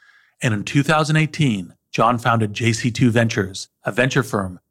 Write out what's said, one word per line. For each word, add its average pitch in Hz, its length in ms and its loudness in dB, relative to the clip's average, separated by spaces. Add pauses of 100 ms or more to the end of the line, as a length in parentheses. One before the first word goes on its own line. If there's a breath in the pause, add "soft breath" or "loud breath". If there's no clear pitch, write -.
(420 soft breath)
And 123 100 0
in 104 120 -4
two - 180 0
thousand 156 340 2
eighteen, 139 580 0 (160)
John 117 280 2
founded 113 360 0
J 117 180 0
C 117 180 -2
two 120 200 2
Ventures, 107 580 0 (160)
a 104 80 -4
venture 127 320 0
firm 95 340 -4 (120)